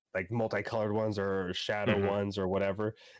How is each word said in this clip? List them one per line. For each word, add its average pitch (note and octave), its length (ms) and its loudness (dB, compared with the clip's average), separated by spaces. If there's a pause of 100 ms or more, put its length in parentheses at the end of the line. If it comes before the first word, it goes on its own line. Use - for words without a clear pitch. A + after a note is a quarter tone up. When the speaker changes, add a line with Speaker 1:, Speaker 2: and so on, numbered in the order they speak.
(160)
Speaker 1:
like, F#2+ 160 -4
multicolored A2 600 0
ones G#2+ 260 0
or F#2+ 340 0
shadow G#2 440 0
Speaker 2:
Mm-hmm. G2 160 2
Speaker 1:
ones G2+ 240 0
or F#2+ 100 0
whatever, G2 480 0 (240)